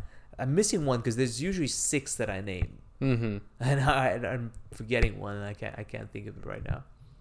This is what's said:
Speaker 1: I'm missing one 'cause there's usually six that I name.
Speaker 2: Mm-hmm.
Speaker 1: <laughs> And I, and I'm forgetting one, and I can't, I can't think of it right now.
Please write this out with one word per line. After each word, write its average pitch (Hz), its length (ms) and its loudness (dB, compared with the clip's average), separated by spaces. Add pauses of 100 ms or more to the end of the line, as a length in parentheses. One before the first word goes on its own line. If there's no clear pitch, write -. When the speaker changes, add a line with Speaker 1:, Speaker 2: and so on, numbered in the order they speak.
(380)
Speaker 1:
I'm 131 160 0
missing 196 300 4
one 127 160 4
'cause 117 160 0
there's 120 240 0
usually 175 280 0
six - 480 0
that 107 120 0
I 98 120 -2
name. 101 380 -4 (220)
Speaker 2:
Mm-hmm. 117 380 2 (100)
Speaker 1:
<laughs> - 120 -20
And 135 200 4
I, 135 280 4
and 117 180 0
I'm 117 260 -2 (200)
forgetting 110 480 2
one, 101 160 -6
and 104 80 -6
I 104 100 -6
can't, 110 240 -8
I 110 60 -6
can't 107 260 -10
think 101 160 -10
of 101 120 -10
it 95 80 -10
right 101 220 -8
now. - 140 -2 (380)